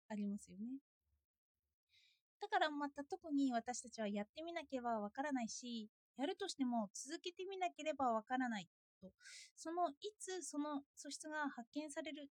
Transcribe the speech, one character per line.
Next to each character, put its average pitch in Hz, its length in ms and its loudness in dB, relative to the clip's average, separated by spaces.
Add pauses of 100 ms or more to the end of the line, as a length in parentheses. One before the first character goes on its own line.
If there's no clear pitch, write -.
あ 220 60 -2
り 208 100 0
ま 202 120 0
す - 140 -14
よ 180 60 -12
ね。 247 220 -4 (1600)
だ 415 60 -2
か 415 120 4
ら 320 100 6
ま 285 200 0
た、 285 140 -6
特 339 280 -6
に 277 220 6
私 233 280 0
た 240 80 -14
ち 226 120 -6
は 214 60 2
や 208 160 0
っ - 20 -4 (100)
て 311 60 -6
み 339 120 -4
な 320 100 -4
け 269 140 -4
れ 247 40 -4
ば 233 180 2
わ 208 100 0
か 269 140 -2
ら 294 80 0
な 254 120 2
い 220 60 0
し、 233 400 -6 (280)
や 254 80 0
る 381 100 0
と 392 120 -2
し - 80 -4
て 269 100 2
も 233 280 4
続 302 280 -6
け 359 100 -4
て 370 140 -6
み 381 120 -4
な 359 120 2
け 302 140 -6
れ 302 100 2
ば 262 180 4
わ 220 120 4
か 254 140 2
ら 254 120 2
な 214 100 0
い 175 80 -6 (340)
と、 185 100 -14 (440)
そ 320 160 -6
の、 349 180 6
い 285 40 -4 (260)
つ 370 220 -2
そ 285 160 -4
の 294 260 0 (120)
素 294 160 -8
質 311 180 -6
が 302 200 0
発 240 240 -6
見 302 180 -2
さ 320 100 -4
れ 311 100 -4
る 285 240 -8